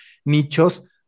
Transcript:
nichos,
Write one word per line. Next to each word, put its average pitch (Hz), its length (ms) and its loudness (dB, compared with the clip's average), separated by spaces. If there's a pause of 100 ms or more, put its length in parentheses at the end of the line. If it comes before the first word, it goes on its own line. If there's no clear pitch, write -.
(240)
nichos, 151 600 0 (240)